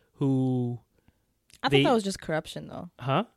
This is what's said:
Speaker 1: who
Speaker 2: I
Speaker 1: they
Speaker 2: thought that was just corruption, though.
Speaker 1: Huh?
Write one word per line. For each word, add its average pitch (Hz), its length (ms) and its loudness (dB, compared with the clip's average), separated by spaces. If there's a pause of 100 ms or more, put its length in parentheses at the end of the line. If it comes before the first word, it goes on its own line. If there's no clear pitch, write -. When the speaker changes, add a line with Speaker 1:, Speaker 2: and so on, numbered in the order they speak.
(140)
Speaker 1:
who 127 640 0 (840)
Speaker 2:
I 254 60 -2
Speaker 1:
they 277 140 6
Speaker 2:
thought 302 80 4
that 247 40 6
was 220 100 2
just 190 160 -6
corruption, 156 480 -6
though. - 200 -12 (100)
Speaker 1:
Huh? 135 260 0 (120)